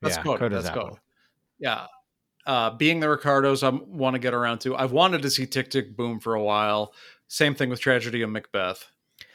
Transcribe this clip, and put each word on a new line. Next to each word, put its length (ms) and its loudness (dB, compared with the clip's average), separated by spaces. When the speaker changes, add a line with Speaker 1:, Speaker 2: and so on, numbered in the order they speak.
Speaker 1:
that's 140 0
Speaker 2:
Yeah, 80 -6
Speaker 1:
Coda. 160 0
Speaker 2:
Coda's 240 0
Speaker 1:
That's 120 -6
Speaker 2:
Apple. 140 -4
Speaker 1:
Coda. 100 -20
Yeah. 260 -4
Uh, 260 0
Being 280 2
the 100 0
Ricardos, 540 2
I 60 2
wanna 500 -2
get 160 0
around 280 0
to. 140 -2
I've 140 0
wanted 320 4
to 80 -2
see 160 -2
Tick, 240 -4
Tick, 260 -2
Boom 220 -4
for 160 -4
a 80 0
while. 500 2
Same 220 2
thing 160 -2
with 80 -4
Tragedy 440 0
of 80 -2
Macbeth. 600 -4